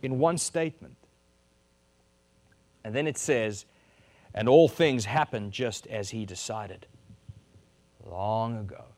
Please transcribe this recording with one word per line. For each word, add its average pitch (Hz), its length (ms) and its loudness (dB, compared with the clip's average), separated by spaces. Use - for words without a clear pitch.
in 131 160 -2
one 165 200 4
statement. - 580 -4
And 110 120 -6
then 143 100 0
it 151 120 -2
says, 110 480 0
"And 110 160 0
all 160 180 10
things 131 380 2
happen 107 460 -2
just 120 360 -6
as 107 220 -6
He 110 160 -6
decided 98 600 -10
long 110 540 -4
ago." 101 280 -12